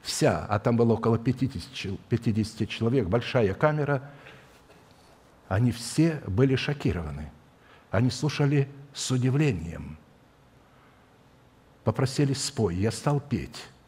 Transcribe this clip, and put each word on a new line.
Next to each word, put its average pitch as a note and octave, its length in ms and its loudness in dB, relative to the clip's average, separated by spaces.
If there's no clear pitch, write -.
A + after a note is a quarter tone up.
вся, F#2+ 440 0
а G2+ 140 0
там A#2+ 160 2
было A#2 180 6
около A2+ 260 2
пятидесяти A#2+ 540 -2
чел-, F#2+ 260 -8
пятидесяти A2 560 0
человек, A#2 420 0
большая G2+ 460 2
камера, C#3+ 560 0
они A2+ 240 2
все D#3 560 0
были C3 280 2
шокированы. E2 760 -4
Они A#2+ 220 2
слушали C#3 580 0
с - 160 -6
удивлением. G2+ 880 0
Попросили: C3+ 500 0
«Спой». G2+ 420 -2
Я G#2 160 2
стал C#3+ 280 0
петь. - 460 -6